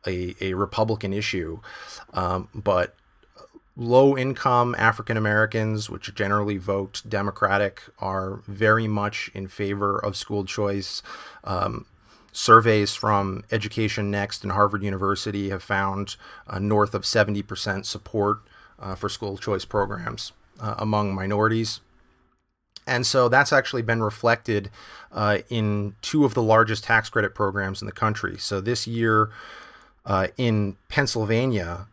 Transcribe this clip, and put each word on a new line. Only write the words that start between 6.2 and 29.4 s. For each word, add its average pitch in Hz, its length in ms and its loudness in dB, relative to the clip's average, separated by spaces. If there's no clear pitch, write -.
vote 98 520 -4
Democratic, 101 760 0
are 95 480 -6
very 107 400 4
much 104 460 -2
in 98 120 -8
favor 101 500 -2
of 104 200 -4
school 101 280 -4
choice. 101 560 -4
Um, - 420 -4
surveys 110 640 6
from 101 560 0
Education 110 580 -2
Next 101 320 -4
and 98 80 -6
Harvard 101 320 2
University 98 680 -2
have 95 120 -4
found, 98 540 -2
uh, 95 100 -6
north 104 340 2
of 101 140 -4
seventy 104 340 2
percent 98 460 -6
support, 104 540 -2
uh, 95 160 -10
for 104 120 -6
school 98 300 -8
choice 98 260 -4
programs, 101 680 -4
uh, 107 180 -4
among 104 360 0
minorities. 107 680 0
And 127 220 -2
so 123 220 4
that's 139 240 6
actually 135 300 2
been 113 200 0
reflected, 107 680 0
uh, 104 260 2
in 104 540 -2
two 151 220 2
of 127 100 2
the 123 80 2
largest 110 400 4
tax 113 280 2
credit 104 220 0
programs 98 480 -2
in 104 60 -10
the 104 60 -10
country. 107 460 -2
So 98 220 -4
this 113 280 -2
year, 110 420 4